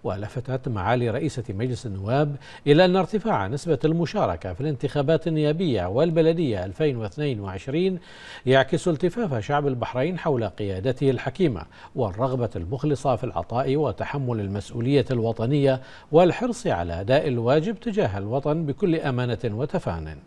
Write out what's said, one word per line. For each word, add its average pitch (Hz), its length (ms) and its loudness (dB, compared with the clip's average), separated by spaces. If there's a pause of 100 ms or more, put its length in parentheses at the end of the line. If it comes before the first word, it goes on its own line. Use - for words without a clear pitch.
ولفتت 120 640 -6
معالي 117 420 2
رئيسة 127 380 -2
مجلس 117 380 -4
النواب 123 500 0 (300)
إلى 151 180 8
أن 180 120 4
ارتفاع 185 500 0
نسبة 143 380 -2
المشاركة 156 680 0
في 90 80 -10
الانتخابات 147 680 0
النيابية 151 600 0
والبلدية 156 800 2
ألفين 131 320 0
واثنين 113 440 -4
وعشرين 143 580 -2 (480)
يعكس 131 420 4
التفاف 156 560 -2
شعب 147 220 0
البحرين 131 520 -2
حول 120 300 0
قيادته 107 640 -2
الحكيمة 131 520 0 (320)
والرغبة 120 600 0
المخلصة 127 600 0
في - 80 -4
العطاء 123 520 -2
وتحمل 123 640 -2
المسؤولية 117 720 0
الوطنية 127 680 2 (320)
والحرص 185 540 4
على 87 340 -2
أداء 139 280 2
الواجب 139 520 2
تجاه 180 380 -2
الوطن 139 480 -2
بكل 165 300 0
أمانة 123 480 0
وتفان. 101 720 -4 (100)